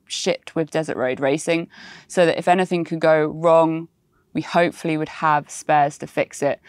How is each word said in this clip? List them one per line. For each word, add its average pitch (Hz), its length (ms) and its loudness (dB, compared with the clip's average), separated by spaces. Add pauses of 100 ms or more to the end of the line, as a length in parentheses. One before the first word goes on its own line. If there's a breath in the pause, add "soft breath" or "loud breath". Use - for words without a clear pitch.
shipped - 460 -6
with 160 180 -4
Desert 160 260 -4
Road 127 240 -2
Racing 160 480 0 (380 loud breath)
so 180 180 2
that 165 120 2
if - 100 -4
anything 180 360 2
could 160 160 -6
go 156 280 4
wrong, 165 600 2 (460)
we 160 80 -4
hopefully 165 560 -2
would 156 100 -4
have 151 420 -2
spares 147 500 0
to - 80 -10
fix - 340 -6
it. 143 260 -2